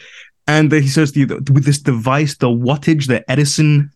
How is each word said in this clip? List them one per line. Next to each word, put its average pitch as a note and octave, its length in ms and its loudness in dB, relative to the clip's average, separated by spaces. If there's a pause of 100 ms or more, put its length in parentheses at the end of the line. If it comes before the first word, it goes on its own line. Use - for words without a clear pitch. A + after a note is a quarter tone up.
(460)
And D3+ 240 2
he D3 180 2
says D3 240 0
to D3 80 0
you C3+ 60 2
that - 220 -6
with C#3 160 2
this C#3+ 140 0
device, C3+ 580 -2
the - 120 0
wattage C3+ 580 -2
that B2 220 0
Edison D3 680 0